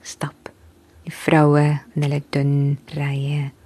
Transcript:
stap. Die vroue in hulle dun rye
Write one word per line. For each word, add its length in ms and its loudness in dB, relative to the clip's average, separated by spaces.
stap. 480 -12
Die 100 -12
vroue 680 4
in 60 -2
hulle 300 -2
dun 480 0
rye 560 -4